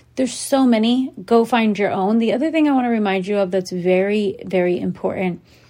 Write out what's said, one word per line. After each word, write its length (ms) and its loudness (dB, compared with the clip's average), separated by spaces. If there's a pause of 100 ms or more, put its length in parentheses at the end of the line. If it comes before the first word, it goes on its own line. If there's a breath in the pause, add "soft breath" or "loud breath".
(180 loud breath)
There's 160 -2
so 320 0
many. 480 2 (100)
Go 220 2
find 340 0
your 120 2
own. 260 0
The 160 0
other 180 -2
thing 160 2
I 60 2
wanna 160 0
remind 380 0
you 100 -2
of 140 0
that's 200 -2
very, 640 0 (100)
very 320 0
important 640 -4 (280 soft breath)